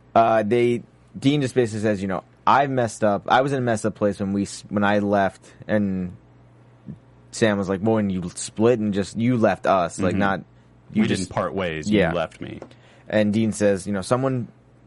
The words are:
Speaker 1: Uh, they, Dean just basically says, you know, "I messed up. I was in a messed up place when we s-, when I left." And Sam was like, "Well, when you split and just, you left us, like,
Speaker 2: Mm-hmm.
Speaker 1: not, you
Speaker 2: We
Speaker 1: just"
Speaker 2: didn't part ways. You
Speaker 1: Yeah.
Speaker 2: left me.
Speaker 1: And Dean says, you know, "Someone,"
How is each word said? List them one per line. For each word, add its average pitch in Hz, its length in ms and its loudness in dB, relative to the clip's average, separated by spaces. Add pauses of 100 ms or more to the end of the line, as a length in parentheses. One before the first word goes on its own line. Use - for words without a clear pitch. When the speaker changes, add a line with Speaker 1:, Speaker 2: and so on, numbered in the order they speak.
(140)
Speaker 1:
Uh, 113 280 4
they, 120 400 2 (360)
Dean 139 240 2
just 123 120 -4
basically 110 280 0
says, 104 200 0
you 98 60 -4
know, 92 160 -6 (220)
"I 127 200 6
messed 127 380 -2
up. 101 240 2
I 127 140 6
was 139 100 -2
in 139 60 -2
a 127 40 -2
messed 113 240 0
up 101 80 -4
place 101 260 -2
when 98 120 -4
we 101 100 0
s-, - 260 -10
when 101 160 -2
I 104 140 2
left." 101 420 0 (280)
And 95 480 -2 (1120)
Sam 104 280 0
was 95 100 -4
like, 95 140 -2
"Well, 110 140 2
when 101 140 0
you 90 240 -4
split 117 440 0
and 107 160 -2
just, 98 220 -4
you 120 200 0
left 107 300 0
us, 87 320 0
like, 95 140 0
Speaker 2:
Mm-hmm. 92 60 -2
Speaker 1:
not, 98 220 0 (520)
you 110 100 2
Speaker 2:
We 113 60 0
Speaker 1:
just" 95 160 -2
Speaker 2:
didn't - 100 -10
part 92 200 -4
ways. 85 360 -4
You 104 100 4
Speaker 1:
Yeah. 82 120 2
Speaker 2:
left 82 280 -4
me. - 200 -12 (480)
Speaker 1:
And 107 240 2
Dean 110 200 0
says, 101 340 0
you 104 60 -6
know, 98 100 -4
"Someone," 127 460 -2 (380)